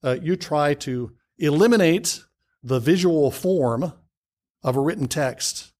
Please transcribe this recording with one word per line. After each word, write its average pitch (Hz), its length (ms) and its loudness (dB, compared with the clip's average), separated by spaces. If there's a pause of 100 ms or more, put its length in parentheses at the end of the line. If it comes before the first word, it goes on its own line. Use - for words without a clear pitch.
uh, 127 180 -2
you 170 140 -2
try 147 380 0
to 127 380 -6 (260)
eliminate 175 880 2 (400)
the 127 160 0
visual 160 520 2
form 156 640 -2 (680)
of 127 120 -2
a 139 60 0
written 151 260 -2
text - 720 -6